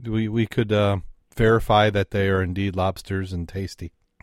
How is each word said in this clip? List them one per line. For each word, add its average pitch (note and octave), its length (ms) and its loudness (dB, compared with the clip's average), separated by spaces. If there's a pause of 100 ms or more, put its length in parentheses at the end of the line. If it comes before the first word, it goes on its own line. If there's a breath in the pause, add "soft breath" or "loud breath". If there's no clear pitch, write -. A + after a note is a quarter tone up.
(100)
We, A2 180 0
we A2 180 2
could, G#2+ 260 -2
uh, G2+ 260 2 (380)
verify A2 540 4
that G2 200 -2
they G2 180 0
are F#2+ 140 2
indeed F#2 340 -4
lobsters F#2+ 560 -4
and E2+ 160 -6
tasty. F#2+ 440 -10 (300)